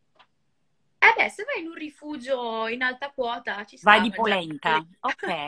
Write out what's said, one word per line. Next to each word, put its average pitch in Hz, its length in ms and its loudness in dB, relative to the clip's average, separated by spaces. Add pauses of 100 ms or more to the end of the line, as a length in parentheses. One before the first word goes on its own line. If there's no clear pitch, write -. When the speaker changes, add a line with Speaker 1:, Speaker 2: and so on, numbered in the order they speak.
(1000)
Speaker 1:
Eh 427 180 6
beh, 208 120 0
se - 140 -10
vai 508 180 -6
in 320 60 -10
un 330 80 -12
rifugio 254 920 -6
in 240 160 -6
alta 254 280 -4
quota 233 540 -6
ci - 140 -20
Speaker 2:
Vai 208 200 8
Speaker 1:
sta - 20 2
Speaker 2:
di 233 100 0
Speaker 1:
a - 20 -6
mangiare 208 260 2
Speaker 2:
polenta. 160 440 0 (100)
Speaker 1:
polenta. - 60 -20
<laughs> - 20 -
Speaker 2:
Ok, 294 260 -4 (200)